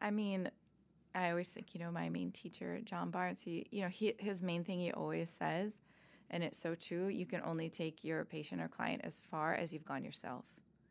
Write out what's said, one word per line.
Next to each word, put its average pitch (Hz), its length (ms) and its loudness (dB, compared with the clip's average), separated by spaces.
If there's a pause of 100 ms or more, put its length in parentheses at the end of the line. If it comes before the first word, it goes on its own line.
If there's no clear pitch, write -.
I 208 80 2
mean, 202 400 2 (640)
I 180 160 4
always 175 200 2
think, - 240 -8
you 170 60 -6
know, 170 100 -2
my 170 200 0
main 175 200 0
teacher, 180 540 -4
John 175 260 -2
Barnes, 180 320 0
he, 165 280 -2
you 202 120 -2
know, 180 60 2
he, 202 300 2
his 196 240 -2
main 170 220 2
thing 180 160 0
he 175 120 2
always 165 380 0
says, 170 480 0 (520)
and 170 140 2
it's - 140 0
so 165 160 0
true, 175 340 0
you 190 160 2
can 175 180 0
only 165 280 0
take 160 340 -2
your 156 220 2
patient 160 340 -4
or 160 80 0
client - 360 0
as - 160 -6
far 156 340 2
as 165 180 2
you've 156 140 -6
gone 135 180 -2
yourself. 131 400 -6 (460)